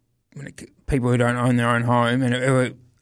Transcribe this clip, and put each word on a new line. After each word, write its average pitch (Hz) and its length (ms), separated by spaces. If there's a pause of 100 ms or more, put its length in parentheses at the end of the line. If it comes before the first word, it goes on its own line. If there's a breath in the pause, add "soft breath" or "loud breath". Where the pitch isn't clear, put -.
(360)
when 143 120
it, - 400
people 123 220
who 123 80
don't 120 180
own 123 220
their 120 100
own 120 140
home 120 400
and 123 120
who, 127 400 (280)